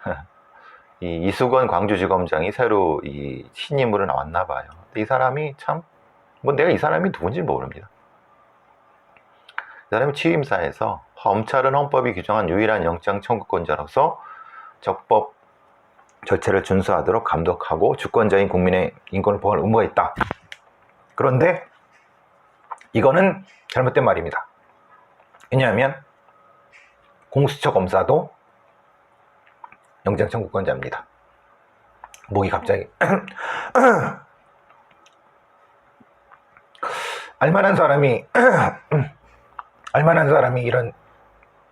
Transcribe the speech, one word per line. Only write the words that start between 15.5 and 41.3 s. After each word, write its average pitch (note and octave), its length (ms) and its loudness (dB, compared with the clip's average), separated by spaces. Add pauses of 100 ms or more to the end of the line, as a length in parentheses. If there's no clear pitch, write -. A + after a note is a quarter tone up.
절차를 G2 360 0
준수하도록 F#2+ 640 0
감독하고 E2 720 0
주권자인 G2+ 520 2
국민의 F#2 460 0 (160)
인권을 G2 300 0
보호할 G#2 200 0
의무가 A2 240 2
있다." F2+ 300 -2 (1000)
그런데 D3+ 500 2 (1300)
이거는 E3 520 2 (240)
잘못된 B2+ 360 0
말입니다. E2+ 420 -2 (1040)
왜냐하면 C3 520 0 (1300)
공수처 - 420 0
검사도 F#2+ 600 0 (1700)
영장 G#2 220 0
청구권자입니다. - 760 -6 (1300)
목이 G2+ 180 0
갑자기 - 400 -2 (100)
<clears throat> - 0 - (4000)
알만한 G3 380 2
사람이, C#3+ 560 4
<clears throat> - 1600 0
알만한 D#3 380 4
사람이 B2+ 320 2
이런, A#2+ 300 -2 (800)